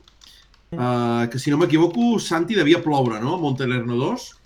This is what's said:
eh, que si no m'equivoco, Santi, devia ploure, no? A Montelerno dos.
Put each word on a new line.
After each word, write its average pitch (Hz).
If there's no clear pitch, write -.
eh, 120
que 131
si 147
no 147
m'equivoco, 175
Santi, 170
devia 165
ploure, 127
no? 143
A -
Montelerno 127
dos. 170